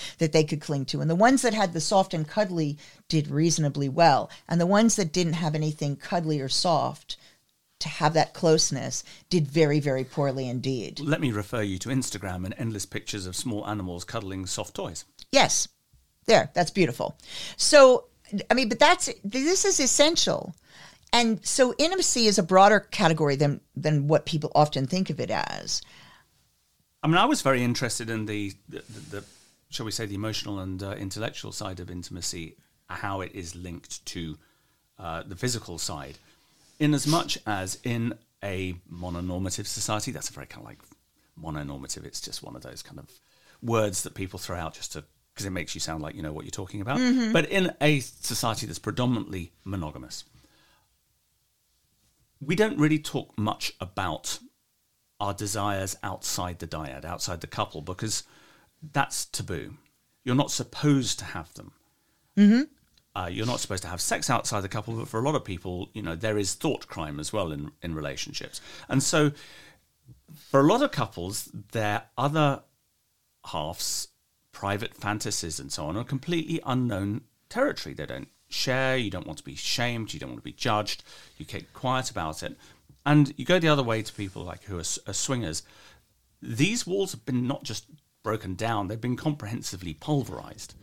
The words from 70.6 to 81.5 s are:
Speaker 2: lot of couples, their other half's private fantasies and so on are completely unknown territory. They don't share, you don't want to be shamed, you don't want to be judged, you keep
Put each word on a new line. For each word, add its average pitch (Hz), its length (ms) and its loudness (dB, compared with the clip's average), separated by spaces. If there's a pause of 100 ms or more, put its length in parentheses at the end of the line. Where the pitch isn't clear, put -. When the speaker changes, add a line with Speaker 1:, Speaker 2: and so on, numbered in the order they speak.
Speaker 2:
lot 208 180 6
of 294 100 2
couples, 98 580 -6 (220)
their 107 320 -2 (140)
other 147 460 2 (800)
half's - 640 -4 (420)
private 101 440 -4
fantasies 104 640 -4
and 69 120 -10
so 76 140 -6
on 80 100 -4
are 117 80 -4
completely 160 640 -4
unknown 110 560 -2 (260)
territory. - 480 -4
They 76 100 -8
don't 65 220 -10 (220)
share, 131 480 0
you 113 120 -2
don't 90 180 -8
want 78 100 -12
to - 80 -20
be 69 100 -12
shamed, 120 580 -2
you 76 60 -10
don't 69 100 -10
want 58 120 -12
to - 20 -20
be - 80 -12
judged, 107 520 -2 (340)
you - 80 -14
keep - 280 -12